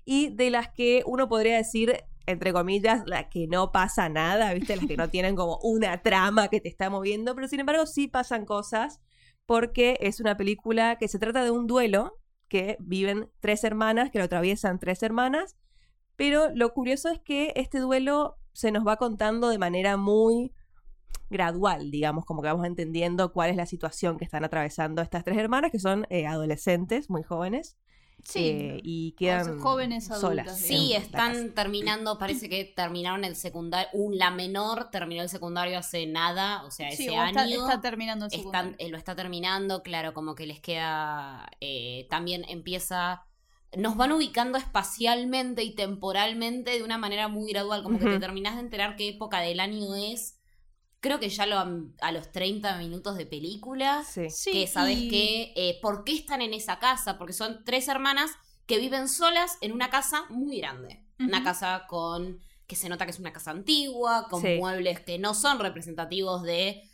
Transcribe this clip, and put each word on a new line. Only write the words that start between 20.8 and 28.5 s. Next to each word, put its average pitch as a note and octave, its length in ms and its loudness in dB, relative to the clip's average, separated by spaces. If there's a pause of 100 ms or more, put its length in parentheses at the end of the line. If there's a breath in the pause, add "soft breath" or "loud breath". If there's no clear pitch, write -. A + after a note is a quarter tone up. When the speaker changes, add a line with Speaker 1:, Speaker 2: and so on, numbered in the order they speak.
Speaker 1:
gradual, F3 600 2
digamos, D3+ 340 0
como D#3 160 -6
que D3 80 0
vamos F3 180 2
entendiendo F3 680 0
cuál F3 160 2
es F3 60 2
la F3 100 -2
situación E3 500 -2
que E3+ 80 -6
están D#3 200 -4
atravesando D#3 580 0
estas F3 220 -4
tres F#3+ 120 0
hermanas, B3 340 2
que A3+ 80 -2
son, F#3+ 300 2
eh, E3+ 180 0
adolescentes, E3 840 0
muy E3 120 -2
jóvenes, F#3 540 -4 (480 soft breath)
Speaker 2:
Sí, - 240 -4
Speaker 1:
eh, D3 340 -4